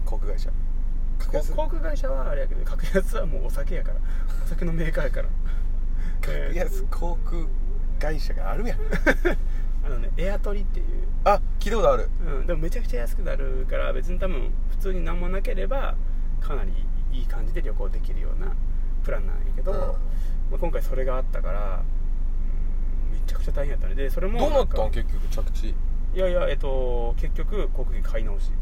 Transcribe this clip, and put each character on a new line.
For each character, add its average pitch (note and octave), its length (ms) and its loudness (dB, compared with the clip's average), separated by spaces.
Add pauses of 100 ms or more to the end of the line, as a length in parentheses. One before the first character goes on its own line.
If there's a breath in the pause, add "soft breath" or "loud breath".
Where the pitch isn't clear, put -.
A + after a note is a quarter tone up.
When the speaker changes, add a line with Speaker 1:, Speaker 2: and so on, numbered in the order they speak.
Speaker 1:
航 - 140 0
空 - 140 0
会 - 60 0
社。 - 120 0 (680)
格 - 180 0
安？ - 160 0
Speaker 2:
こ-、 - 120 0
航 - 40 0
空 D#4+ 140 0
会 D#4 140 0
社 C#4 140 0
は C4 200 0
あ - 40 0
れ C#3+ 80 0
や - 60 0
け - 60 0
ど、 - 100 0
格 - 220 0
安 - 300 0
は G3 100 0
も - 140 0
う - 60 0
お - 40 0
酒 - 260 0
や - 60 0
か - 100 0
ら。 - 40 0 (480 loud breath)
お - 40 -2
酒 E3+ 160 0
の E3+ 80 0
メ E3 120 0
ー D#3 80 0
カ - 100 0
ー - 20 0
や C3+ 60 0
か C#3+ 120 0
ら。 - 60 0 (920 loud breath)
Speaker 1:
格 - 340 0
安 - 360 0
航 - 340 0
空 E3+ 180 0 (560)
会 D#3 200 0
社 - 160 0
が - 180 0
あ B2 40 0
る A#3+ 100 0
や - 80 0
ん。 - 60 0
Speaker 2:
<laughs> - 1040 0
あ - 40 0
の - 80 0
ね、 F3+ 180 -2
エ F3+ 140 -2
ア G#3+ 80 -2
ト G#3 160 -2
リ G3 80 -2
っ - 20 0
て - 160 -2
い - 20 0
う。 - 40 -2 (380)
Speaker 1:
あ、 - 160 4 (200)
聞 - 80 -2
い - 20 -2
た A3+ 60 0
こ G#3 60 0
と D3 100 4
あ B2 40 2
る。 G#2+ 120 0 (180)
Speaker 2:
う C#3+ 160 0
ん、 - 40 0
で F3 80 0
も D#3 60 0
め D#3+ 100 0
ち - 80 -2
ゃ D3 40 -2
く C#3+ 60 -2
ち - 80 0
ゃ D3 60 0
安 - 140 -2
く - 60 0
な - 140 -2
る - 320 0
か C3+ 80 0
ら、 C3 160 0
別 B2+ 180 -2
に F3+ 80 0
多 F#3 100 0
分 C3 220 0 (200)
普 - 80 0
通 F#3+ 160 0
に F3 100 0
何 E3+ 160 0
も F3+ 80 0
な F#3+ 140 0
け - 120 0
れ F#3 120 0
ば、 - 280 0 (460 loud breath)
か - 140 0
な - 100 0
り - 80 0 (400)
い - 100 0
い - 40 0
感 - 200 0
じ - 60 0
で - 80 0
旅 A2 140 0
行 G#2 160 0
で - 100 0
き - 140 0
る - 60 0
よ - 140 0
う - 60 0
な - 140 0 (480 loud breath)
プ - 80 0
ラ C3 80 0
ン - 80 0
な C#3 80 0
ん - 20 0
や - 60 0 (120)
け - 60 0
ど、 - 120 0
Speaker 1:
う - 20 0
ん。 G3+ 40 0
Speaker 2:
ま F#3 80 0 (680 loud breath)
あ、 - 40 0
今 E3+ 120 0
回 C#3+ 120 0
そ C#3 140 0
れ B2+ 80 0
が B2+ 120 0
あ C3 40 0
っ B2+ 100 0
た - 120 0
か - 100 0
ら、 G2 300 0 (1300)
う - 40 0
ん、 - 40 0
め - 80 -
ち - 80 0
ゃ - 20 0
く - 80 0
ち - 40 0
ゃ - 40 0
大 C#3+ 140 0
変 C#3+ 60 0
や - 40 0
っ - 40 2
た - 80 0
ね。 - 60 0
で、 C#3 140 0
そ E3 120 0
れ F#3 80 2
も A#3 120 0
な C4+ 60 4 (160)
ん - 60 2
か、 - 80 2
Speaker 1:
ど A3 80 2
う - 20 2
な - 40 2
っ - 40 0
た - 60 0
ん？ - 40 0
結 - 80 0
局 - 160 0
着 - 240 0
地。 - 160 0
Speaker 2:
い - 60 0 (440)
や F#3 120 2
い - 20 0
や、 F3 160 0
え - 60 0
っ - 20 0
と、 B2 640 0
結 - 160 0
局 C#3 340 0
航 B2+ 160 0
空 B2 100 0
券 - 80 0
買 A2 200 0
い - 20 0
直 G#2 160 0
し。 - 220 0